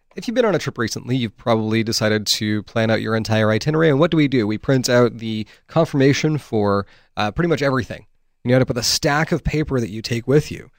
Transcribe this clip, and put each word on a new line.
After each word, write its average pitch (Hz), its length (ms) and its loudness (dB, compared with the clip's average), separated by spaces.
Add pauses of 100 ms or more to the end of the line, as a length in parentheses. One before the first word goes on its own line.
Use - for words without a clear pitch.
(180)
if 185 100 -12
you've 226 80 -4
been 240 100 4
on 208 80 2
a 151 60 0
trip - 180 -8
recently, 117 380 -4
you've 117 220 -4
probably 113 440 0
decided 107 460 -2
to 107 360 -2
plan 113 280 -2
out 107 100 0
your 110 140 -4
entire 110 360 0
itinerary. 156 380 2
And 135 100 2
what 160 120 2
do 170 60 0
we 151 100 4
do? 123 180 0
We 107 120 -2
print 131 320 0
out 120 300 2
the 110 280 -6 (200)
confirmation 151 680 2
for, 101 480 0 (300)
uh, 104 160 -2
pretty 170 160 -2
much 143 140 0
everything. 131 440 -2 (380)
You 123 100 2
end 127 80 6
up 123 60 0
with 120 100 -4
a 117 60 -4
stack 151 480 0
of 160 120 -2
paper 147 360 -2
that 113 100 -2
you 107 140 -10
take 117 240 -6
with 147 240 2
you. - 280 -14